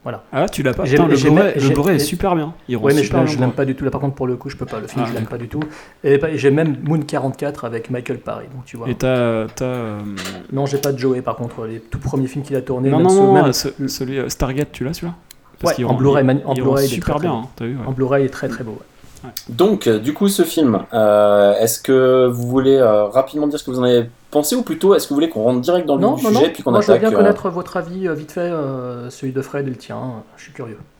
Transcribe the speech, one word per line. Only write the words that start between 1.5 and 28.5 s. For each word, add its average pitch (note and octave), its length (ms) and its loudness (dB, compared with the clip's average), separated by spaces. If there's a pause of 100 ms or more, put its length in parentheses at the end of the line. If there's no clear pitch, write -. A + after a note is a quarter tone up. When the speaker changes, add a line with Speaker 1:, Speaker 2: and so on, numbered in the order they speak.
Speaker 2:
le D3 40 0
Speaker 1:
j'ai, C3+ 140 2
Speaker 2:
Blu-ray D#3+ 220 2
est C#3+ 40 2
Speaker 1:
j'ai D3 60 0
Speaker 2:
super F3+ 300 -2
bien. D#3 180 -4 (140)
Il B2 100 -4
rend A2 60 -4
Speaker 1:
Ouais, C#3 100 4
mais D3+ 60 4
je C#3 60 2
Speaker 2:
super - 120 -2
Speaker 1:
l'aime, C3 80 4
Speaker 2:
bien B2+ 60 0
Speaker 1:
je A2+ 60 -2
Speaker 2:
le B2 40 0
Speaker 1:
l'aime B2+ 80 2
Speaker 2:
Blu-ray. B2 60 -6
Speaker 1:
pas C#3 100 0
du C3 100 -2
tout. C#3 100 -8
Là, C3 40 0
par C3 120 -6
contre, C#3 120 -2
pour C3 140 -6
le B2 80 -2
coup, B2 140 -14
je B2+ 80 -14
peux C3 100 -8
pas. A#2 120 -10
Le G#2 60 -10
film, - 200 -4
Speaker 2:
Ah, - 40 -6
Speaker 1:
je A#2 60 -6
l'aime A2+ 80 -4
Speaker 2:
d'accord. A2+ 160 -8
Speaker 1:
pas A#2+ 40 -10
du A2+ 60 -12
tout. D3 120 -6 (420)
Et, C#3+ 160 4
bah, D#3+ 100 0
et D#3 80 -4
j'ai C3+ 140 4
même D3 320 2
Moon D#3 160 0
quarante-quatre C#3+ 680 -6
avec A2+ 240 -8
Michael B2 300 -6
Paré, A2+ 340 -12
donc B2+ 120 -16
tu - 120 -16
vois. A2+ 100 -8
Speaker 2:
Et B2 60 -4
t'as, A#2 640 0
t'as, B2+ 100 -6
euh, A#2+ 320 -6 (540)
Speaker 1:
Non, C#3 160 -2
j'ai C#3 100 -4
pas C#3 140 -2
de C3 80 -6
Joey, B2+ 240 0
par A2+ 120 -4
contre, A#2 300 -10
les A2 140 -10
tout - 180 -10
premiers C3+ 300 -2
films C#3 180 -8
qu'il C#3 100 -6
a B2+ 60 0
tournés, C3 300 -2
Speaker 2:
Non, D3+ 60 2
Speaker 1:
même E3+ 100 4
Speaker 2:
non, - 20 6
Speaker 1:
ceux, G3 120 6
Speaker 2:
non, G3 120 6
Speaker 1:
même C3+ 200 6
Speaker 2:
ce-, - 260 -4
Speaker 1:
le C#3 80 -4
Speaker 2:
celui, C3+ 320 -6
euh, B2+ 100 -4
Stargate, C3+ 420 -4
tu - 120 -10
l'as, C#3 100 -4
celui-là ? E3+ 220 -8 (440)
Parce E3+ 120 0
Speaker 1:
Ouais, D3 60 0
Speaker 2:
qu'il A#2+ 80 -2
Speaker 1:
en - 20 0
Speaker 2:
rend, B2+ 80 2
Speaker 1:
Blu-ray, C#3 280 4
Speaker 2:
il, B2+ 40 4
Speaker 1:
mani-, C3 180 2
en C3+ 80 -2
Speaker 2:
il B2+ 80 -2
Speaker 1:
Blu-ray, C3+ 140 2
Speaker 2:
rend C#3 60 4
Speaker 1:
il C#3 40 4
est - 40 0
Speaker 2:
super C3 260 -2
Speaker 1:
très, D3 40 -2
très F3 80 -2
Speaker 2:
bien, C3+ 120 -2
Speaker 1:
beau. A#2 60 -8
Speaker 2:
hein, C3 100 -18
t'as A#2 100 -8
vu, B2 100 -6
ouais. A#2 120 -8
Speaker 1:
En B2+ 40 -6
Blu-ray, C3 300 0
il C3+ 60 2
est - 20 -2
très, C3 200 -8
très B2 140 -8
beau, A2 100 -10
ouais. - 40 -14 (480)
Speaker 2:
Ouais. B2+ 40 -16 (180)
Speaker 3:
Donc, F#3 400 2
euh, A2 120 4
du A2 140 -4
coup, G3+ 140 0
ce G3 160 2
film, C3 380 2 (120)
euh, G#2 640 6
est-ce A2 220 0
que C3 480 4
vous A#2+ 180 -2
voulez, C3 300 4
euh, G#2+ 300 6
rapidement C3+ 420 0
dire D3 100 -4
ce - 60 -10
que C#3 80 -8
vous B2+ 80 -4
en B2 40 0
avez A#2+ 260 2 (220)
pensé, D3 220 0
ou B3 100 0
plutôt, F#3 320 2
est-ce D3+ 100 0
que - 80 -6
vous - 20 -2
voulez D#3+ 140 2
qu'on G#2+ 140 -4
rentre B2 180 2
direct E3+ 260 0
dans C#3+ 80 2
le C3+ 60 0
Speaker 1:
Non, B3 140 2
Speaker 3:
vif B3 120 -2
du G#3+ 60 2
Speaker 1:
non, F#3+ 60 4
Speaker 3:
sujet, D#3+ 80 6
Speaker 1:
non. D#3 60 -4
Speaker 3:
puis - 80 -14
qu'on C3 100 0
Speaker 1:
Moi, A#2+ 100 4
je - 60 -2
veux - 80 6
Speaker 3:
attaque, G#3+ 120 2
Speaker 1:
bien G#3+ 100 2
Speaker 3:
euh, G3+ 40 4
Speaker 1:
connaître G3+ 280 2
votre F3 280 -6
avis, F3+ 320 -6
euh, D#3+ 60 -2
vite D3+ 180 -12
fait, F3 80 -6
euh, C3 680 -6